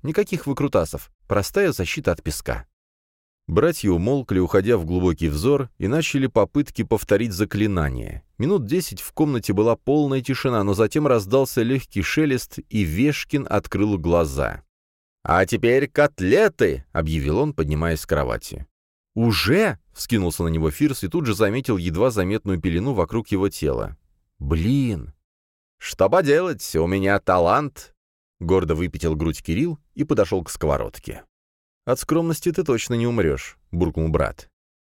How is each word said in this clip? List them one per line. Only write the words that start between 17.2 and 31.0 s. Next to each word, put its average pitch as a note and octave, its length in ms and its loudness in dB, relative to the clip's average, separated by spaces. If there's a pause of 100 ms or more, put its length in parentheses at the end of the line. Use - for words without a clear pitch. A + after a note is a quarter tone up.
он, D3 140 -2
поднимаясь D#2 480 -2
с - 40 -14
кровати. C2+ 640 -4 (500)
"Уже?" A#2 600 2 (180)
вскинулся F2+ 460 -2
на E2 60 0
него D#2+ 200 0
Фирс C#3 340 -2
и - 40 -6
тут E3+ 180 -2
же A2+ 80 0
заметил G#2+ 440 0
едва F2+ 340 0
заметную G2 500 -2
пелену F#2 320 0
вокруг G#2 360 -2
его G2 200 0
тела. B1 480 -4 (420)
"Блин!" F2 720 -2 (680)
"Что - 280 0
поделать, E3 680 2
у D#2+ 100 2
меня F#2+ 340 0
талант!" F#2+ 760 0 (440)
гордо F2 360 2
выпятил D#2+ 400 -2
грудь D#2 260 -4
Кирилл D3+ 380 -2 (160)
и C#3 80 -4
подошел B2+ 400 0
к - 80 -12
сковородке. - 720 -4 (600)